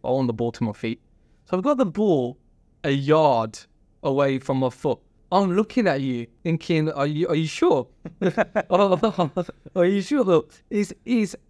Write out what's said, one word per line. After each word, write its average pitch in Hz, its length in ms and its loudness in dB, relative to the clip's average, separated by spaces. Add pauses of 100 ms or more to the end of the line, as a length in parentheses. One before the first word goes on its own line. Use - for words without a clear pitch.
I 123 60 -4
want 131 160 0
the 117 80 -2
ball 117 180 -4
to - 120 -6
my 107 80 -4
feet. - 280 -8 (460)
So 180 100 -2
I've 185 80 -4
got 277 140 2
the 247 80 2
ball 156 500 0 (480)
a 139 60 -2
yard 139 680 2 (440)
away 139 360 0
from 135 200 -4
my 131 100 0
foot. 123 300 -4 (340)
I'm 185 220 2
looking 214 320 0
at 139 140 0
you, 123 260 -4 (160)
thinking, 160 480 0
"Are 143 160 -2
you, 151 220 -2
are 160 80 0
you 160 100 0
sure? 151 400 2 (340)
<laughs> 185 60 0 (1500)
Are 175 80 4
you 196 180 2
sure?" 262 220 0
Look, 170 280 2 (180)
is, 208 220 -2 (120)
is, 226 320 0 (140)